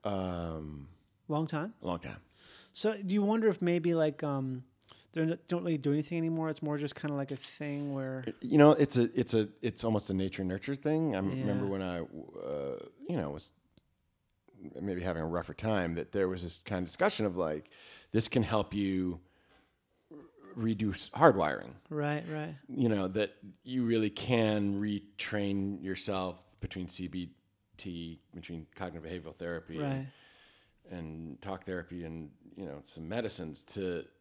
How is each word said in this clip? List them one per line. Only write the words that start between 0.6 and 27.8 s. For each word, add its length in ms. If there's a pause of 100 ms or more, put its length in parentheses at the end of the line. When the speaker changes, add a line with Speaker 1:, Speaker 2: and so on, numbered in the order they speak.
Speaker 2:
Long 180
time? 260 (100)
Speaker 1:
Long 180
time. 180 (540)
Speaker 2:
So 280
do 140
you 80
wonder 260
if 140
maybe, 320
like, 300
um, 400 (480)
they 120 (220)
don't 160
really 160
do 140
anything 260
anymore? 320
It's 100
more 160
just 200
kinda 180
like 160
a 60
thing 580
where 300 (160)
Speaker 1:
You 180
know, 140
it's 240
a, 120 (100)
it's 140
a, 160 (140)
it's 220
almost 260
a 40
nature 280
nurture 320
thing. 400
I 40
m-, 120
remember 360
Speaker 2:
Yeah. 40
Speaker 1:
when 120
I, 180
uh, 760 (300)
you 80
know, 140
was 220 (1300)
maybe 200
having 200
a 40
rougher 280
time, 400
that 160
there 180
was 140
this 220
kind 160
of 60
discussion 400
of, 100
like, 340 (400)
this 160
can 160
help 320
you 460 (1400)
reduce 540
hardwiring. 600 (200)
Speaker 2:
Right, 380
right. 260 (140)
Speaker 1:
You 200
know, 180
that 280 (280)
you 220
really 260
can 680
retrain 1000
yourself 600 (180)
between 280
C 180
B 240 (460)
T, 420 (160)